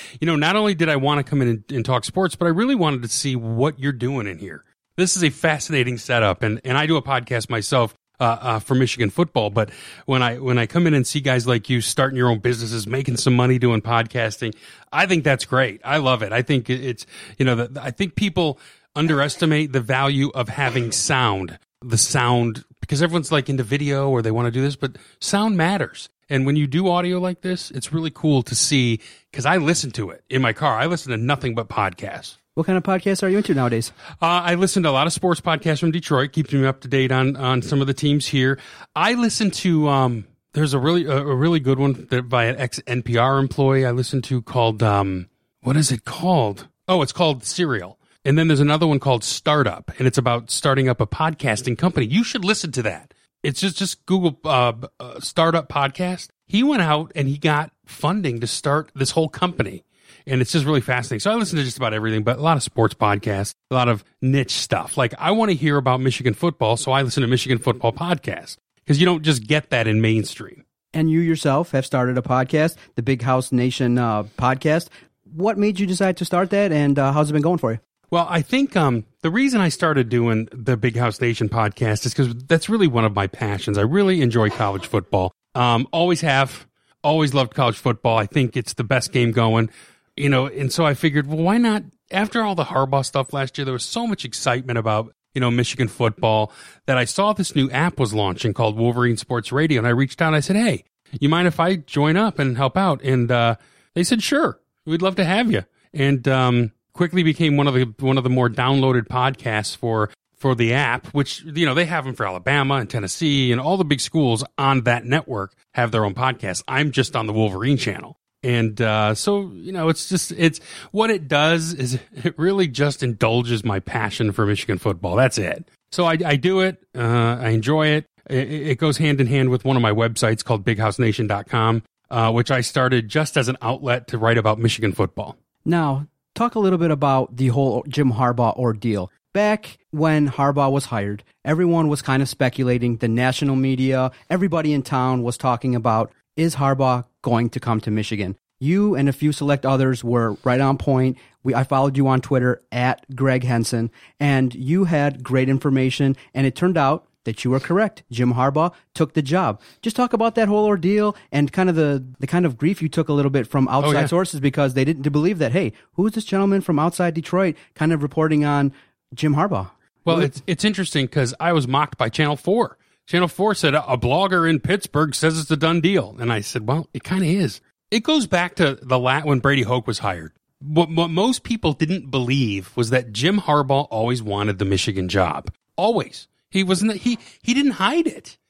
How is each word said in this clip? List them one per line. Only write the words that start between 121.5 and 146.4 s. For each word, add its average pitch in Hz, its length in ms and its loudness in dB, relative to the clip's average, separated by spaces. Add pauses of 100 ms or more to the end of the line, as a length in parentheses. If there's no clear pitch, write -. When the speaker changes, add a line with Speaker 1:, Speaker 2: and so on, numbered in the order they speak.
Speaker 1:
is 127 260 -4 (120)
<laughs> 127 120 -12
it 170 140 -2
really 185 300 2
just 139 340 -2
indulges 117 640 0
my 101 160 0
passion 107 540 -2
for 107 120 0
Michigan 101 320 0
football. 90 380 -4
That's 127 220 4
it. 87 320 -6 (220)
So 180 140 0
I, 165 200 2
I 147 100 2
do 180 260 2
it. 190 220 -2 (140)
Uh, 120 420 2
I 117 100 -2
enjoy 135 380 2
it. 151 180 0 (240)
It, 127 200 -2
it 147 280 -2
goes 151 200 2
hand 147 240 2
in 127 60 2
hand 131 220 2
with 123 140 0
one 131 140 2
of 123 40 2
my 110 100 4
websites 110 520 0
called 104 220 -2
big 110 140 0
house 107 200 0
nation 110 280 0
dot 101 200 -4
com, 113 360 0 (260)
uh, 113 220 2
which 117 180 2
I 127 120 2
started 127 460 0
just 151 300 -2
as 120 100 2
an 131 140 -2
outlet 120 460 -2
to 120 100 -6
write 113 200 4
about 107 220 2
Michigan 110 340 0
football. 92 440 -4 (280)
Speaker 2:
Now, 147 420 0 (260)
talk 233 220 -2
a 226 40 -2
little 185 200 2
bit 165 120 2
about 135 440 0
the 131 120 0
whole 123 420 0
Jim 135 240 2
Harbaugh 120 420 2
ordeal. 107 560 -2 (220)
Back 208 460 0 (120)
when 151 380 2
Harbaugh 139 420 2
was 139 140 0
hired, 104 400 -6 (180)
everyone 165 460 2
was 143 120 -2
kind 131 200 0
of 135 80 -2
speculating. 123 680 0
The 117 120 0
national 131 480 0
media, 131 540 0 (180)
everybody 165 420 0
in 143 100 0
town 127 420 0
was 120 140 -4
talking 123 380 0
about, 113 380 0 (240)
is 160 180 0